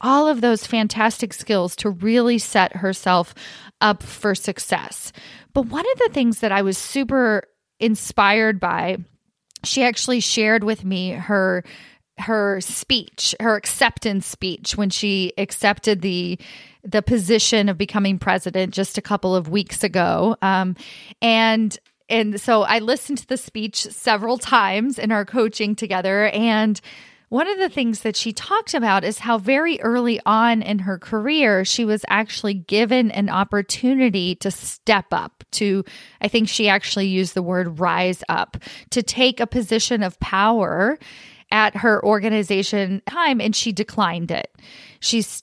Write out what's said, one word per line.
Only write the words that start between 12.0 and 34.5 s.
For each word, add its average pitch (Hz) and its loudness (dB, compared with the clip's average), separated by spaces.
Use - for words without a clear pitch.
her 202 -2
speech, - -4
her 220 2
acceptance 208 0
speech - -6
when 202 0
she 190 -2
accepted 202 0
the, 180 -4
the 208 -2
position 208 2
of 180 -2
becoming 196 0
president 185 -2
just 196 -2
a 202 -6
couple 190 0
of 170 0
weeks 180 -2
ago. 175 2
Um, 190 0
and, 226 2
and 214 0
so 226 4
I 220 2
listened 247 -2
to - -14
the 254 -4
speech - -6
several 220 0
times 226 2
in 214 0
our 208 2
coaching 214 -2
together. 196 0
And 214 2
one 269 0
of 392 -2
the 381 2
things 233 -2
that 214 -4
she 226 -4
talked 427 -2
about 202 2
is 208 -4
how 226 0
very 269 0
early 240 0
on 220 4
in 208 -2
her 190 -4
career, 220 2
she 233 -2
was 214 0
actually 208 -2
given 220 2
an 202 0
opportunity 202 0
to 190 -4